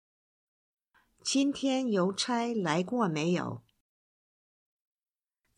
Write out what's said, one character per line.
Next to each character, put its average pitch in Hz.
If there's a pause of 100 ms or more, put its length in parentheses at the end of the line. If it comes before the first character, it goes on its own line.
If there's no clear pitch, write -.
(1200)
今 277
天 262
邮 190
差 233
来 175
过 220
没 156
有？ 123 (1900)